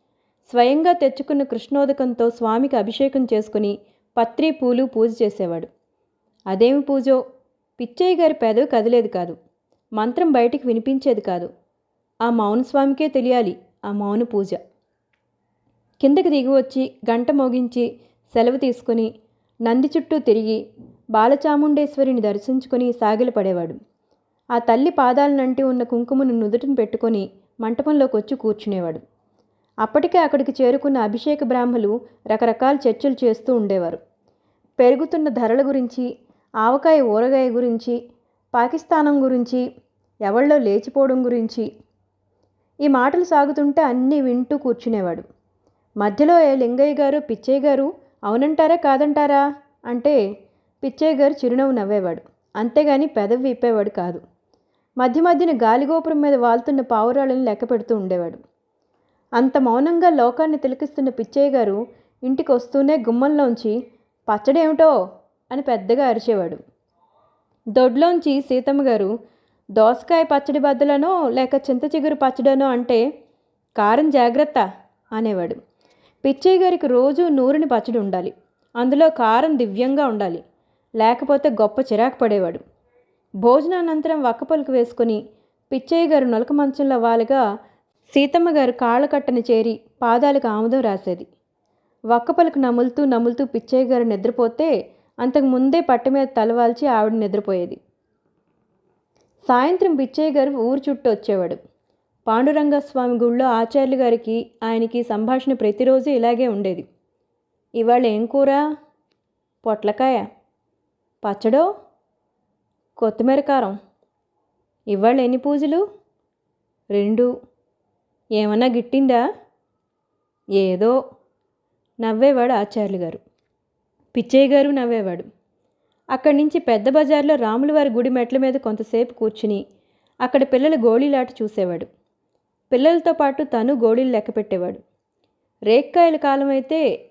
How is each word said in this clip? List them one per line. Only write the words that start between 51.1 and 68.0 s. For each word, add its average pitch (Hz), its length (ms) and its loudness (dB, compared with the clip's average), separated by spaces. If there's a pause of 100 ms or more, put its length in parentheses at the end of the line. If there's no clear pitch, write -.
గారు 285 200 2
చిరునవ్వు 262 380 0
నవ్వేవాడు, 196 500 -2 (340)
అంతేగాని 277 500 2
పెదవి 240 380 -2
విప్పేవాడు 233 460 -2
కాదు. 175 320 -8 (760)
మధ్య 254 240 0
మధ్యన 339 360 2
గాలిగోపురం 294 640 0
మీద 285 140 2
వాలుతున్న 247 460 0
పావురాళ్ళని 254 640 0
లెక్క 220 180 -4
పెడుతూ 233 320 -2
ఉండేవాడు. 185 440 -6 (920)
అంత 254 240 2
మౌనంగా 285 520 2
లోకాన్ని 302 480 2
తిలకిస్తున్న 269 520 -4
పిచ్చయ్య 262 400 0
గారు 226 380 -2 (360)
ఇంటికి 269 280 -2
వస్తూనే 277 460 0
గుమ్మంలోంచి, 240 920 -2 (420)
"పచ్చడేమిటో?" 277 800 2 (420)
అని 269 100 -4
పెద్దగా 240 440 -2
అరిచేవాడు. 208 520 -2 (1120)
దొడ్లోంచి 277 720 2